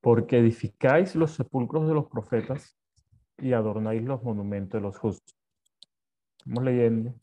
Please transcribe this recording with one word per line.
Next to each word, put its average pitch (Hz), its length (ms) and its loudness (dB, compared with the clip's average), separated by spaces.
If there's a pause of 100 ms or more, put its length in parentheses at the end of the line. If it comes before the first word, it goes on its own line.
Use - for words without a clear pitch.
porque 117 360 4
edificáis 131 760 2
los 160 180 0
sepulcros 135 540 -4
de 156 80 0
los 147 140 -2
profetas - 680 -6 (640)
y 131 140 -2
adornáis 110 500 -2
los 127 200 -6
monumentos 101 580 -6
de 101 60 -6
los 98 120 -10
justos". - 360 -6 (1120)
Vamos 123 180 -4
leyendo, 120 580 2